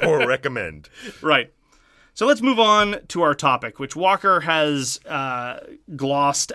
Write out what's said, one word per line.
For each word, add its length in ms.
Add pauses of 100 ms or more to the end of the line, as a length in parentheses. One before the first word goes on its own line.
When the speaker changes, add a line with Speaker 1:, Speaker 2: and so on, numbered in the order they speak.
Speaker 1:
Or 260
recommend. 600 (320)
Speaker 2:
Right. 320 (640)
So 100
let's 160
move 180
on 380 (120)
to 120
our 120
topic, 460
which 160
Walker 460
has, 640
uh, 540 (360)
glossed 600